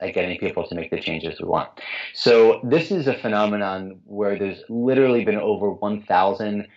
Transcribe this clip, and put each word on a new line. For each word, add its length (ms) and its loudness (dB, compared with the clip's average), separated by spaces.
at 120 -8
getting 260 -2
people 280 -4
to 80 -8
make 140 -8
the 100 -6
changes 400 -8
we 80 -8
want. 220 -2
So 500 6
this 280 0
is 160 0
a 60 2
phenomenon 920 -2
where 320 -2
there's 300 -6
literally 560 2
been 140 0
over 340 0
one 300 -4
thousand 760 0